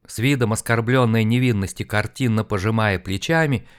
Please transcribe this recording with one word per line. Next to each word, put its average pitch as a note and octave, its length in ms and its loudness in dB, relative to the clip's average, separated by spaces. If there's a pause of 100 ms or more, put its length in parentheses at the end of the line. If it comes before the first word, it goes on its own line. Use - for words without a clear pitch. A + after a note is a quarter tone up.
с - 140 -14
видом B2 320 0
оскорбленной A2+ 720 2
невинности A2+ 580 0
картинно A2 640 -2
пожимая G#2+ 560 0
плечами C#3 680 -2 (120)